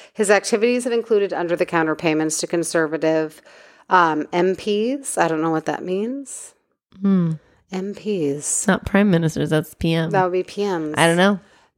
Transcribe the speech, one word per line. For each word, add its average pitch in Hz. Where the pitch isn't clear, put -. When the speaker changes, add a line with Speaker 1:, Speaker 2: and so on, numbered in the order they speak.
Speaker 1:
His 202
activities 226
have 247
included 214
under-the-counter 165
payments 156
to 170
conservative, 160
um, 160
M 180
Ps. 226
I 170
don't 160
know 165
what 156
that 151
means. 226
Speaker 2:
Hmm. 190
Speaker 1:
M 190
Ps. -
Speaker 2:
It's 147
not 190
prime 202
ministers, 156
that's 160
P 165
M. 165
Speaker 1:
That 190
would 180
be 185
P -
Ms. 160
Speaker 2:
I 156
don't 170
know. 190